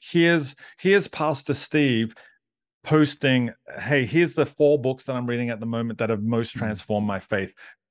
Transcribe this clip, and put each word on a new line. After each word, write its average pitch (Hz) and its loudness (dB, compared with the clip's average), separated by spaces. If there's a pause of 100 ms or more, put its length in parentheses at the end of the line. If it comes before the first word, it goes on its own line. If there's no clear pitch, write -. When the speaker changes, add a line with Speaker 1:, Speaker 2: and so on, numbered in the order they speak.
Speaker 1:
Here's, 170 2 (240)
here's 190 2
Pastor 151 -4
Steve 120 0 (680)
posting, 139 2 (280)
"Hey, 135 0
here's 160 0
the 151 2
four 147 2
books 131 -4
that 131 -6
I'm 123 -4
reading 120 -2
at 117 -6
the 110 -10
moment 117 -4
that 113 -2
have 107 -2
most 117 -2
Speaker 2:
Mm. - -8
Speaker 1:
transformed 107 -4
my 98 -4
faith." 95 -6 (360)